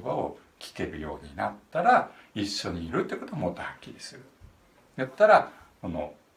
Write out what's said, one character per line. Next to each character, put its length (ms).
葉 80
を 280
聞 160
け 120
る 140
よ 220
う 40
に 100
な 120
っ 40
た 120
ら、 280
一 140
緒 240
に 160
い 20
る 140
っ 40
て 80
こ 100
と 60
は 60
も 120
っ 40
と 60
は 160
っ 40
き 80
り 100
す 160
る。 80
や 80
っ 40
た 180
ら、 240
こ 60
の 260